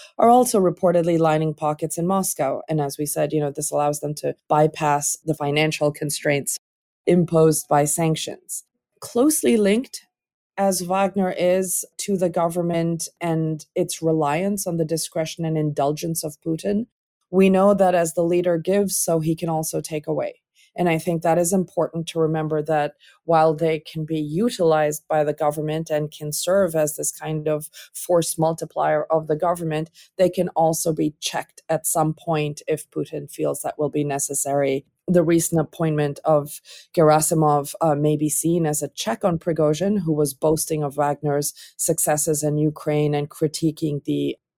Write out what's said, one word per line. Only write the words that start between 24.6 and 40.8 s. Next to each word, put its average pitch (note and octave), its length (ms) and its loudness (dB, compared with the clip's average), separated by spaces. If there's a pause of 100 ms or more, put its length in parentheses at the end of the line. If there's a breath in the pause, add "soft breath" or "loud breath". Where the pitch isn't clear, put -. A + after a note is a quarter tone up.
by D#3 160 2
the D3 120 0
government D#3 560 -2
and D3+ 200 -2
can D3+ 220 -10
serve F3+ 420 0
as D3+ 220 0
this D3+ 140 -4
kind D#3 360 -6
of D3+ 220 -2 (240 loud breath)
force - 460 0
multiplier D#3 720 -2
of D#3 160 0
the D#3 100 0
government, E3 540 -2 (260 soft breath)
they F3+ 140 4
can F3+ 200 -2
also E3 440 0
be D#3 260 -2
checked - 480 -8
at D#3 180 -4
some D#3 280 0
point D3+ 520 -4
if - 240 -4
Putin D3 400 -8
feels D3 300 -4
that - 180 -8
will D3 120 -2
be D3 120 -2
necessary. C#3 840 -2 (200)
The F3 160 4
recent E3 380 2
appointment D3 640 -2
of D3 380 0 (340 loud breath)
Gerasimov, D3+ 840 4
uh, D#3+ 120 2
may D3+ 220 2
be D3+ 140 -2
seen E3+ 340 0
as D3+ 180 -2
a C#3+ 60 -6
check - 380 -6
on E3+ 120 2
Prigozhin, D#3+ 600 0
who D#3+ 160 -2
was D3 180 0
boasting D#3 500 0